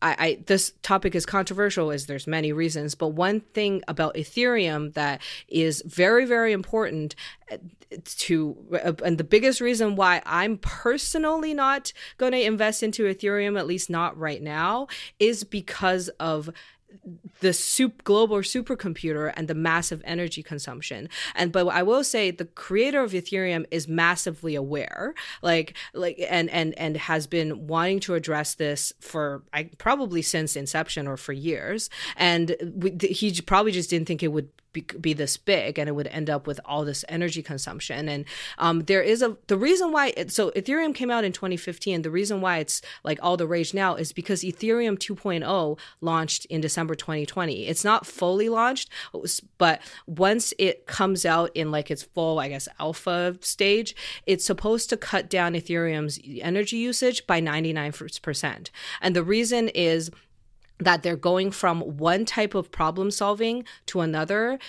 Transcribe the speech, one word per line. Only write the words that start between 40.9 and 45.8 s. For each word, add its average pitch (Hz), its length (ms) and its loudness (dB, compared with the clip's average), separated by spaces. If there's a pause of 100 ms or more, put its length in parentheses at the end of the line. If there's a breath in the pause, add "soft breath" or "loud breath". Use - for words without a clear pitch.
came 247 160 -2
out 233 140 2
in 185 80 0
twenty 185 240 -4
fifteen. 170 460 -4
The 160 80 -4
reason 196 320 0
why 180 160 2
it's, - 240 -2 (200 loud breath)
like, 156 200 -2
all 180 160 4
the 170 80 0
rage 165 260 0
now 190 220 2
is - 180 -6
because 185 300 -2
Ethereum 220 560 0
two - 160 -6
point 170 300 -2
oh 160 340 0 (240 loud breath)